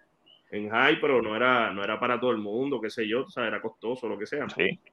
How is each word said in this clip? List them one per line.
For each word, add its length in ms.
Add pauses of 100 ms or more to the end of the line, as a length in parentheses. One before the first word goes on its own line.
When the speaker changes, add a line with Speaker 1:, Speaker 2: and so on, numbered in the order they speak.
(520)
Speaker 1:
en 180
high, 300
pero 220
no 140
era, 360
no 120
era 160
para 200
todo 120
el 60
mundo, 440
qué 80
sé 180
yo, 160
o 60
sea, 180
era 140
costoso, 480
lo 100
que 80
sea. 220
Speaker 2:
Sí. 300 (120)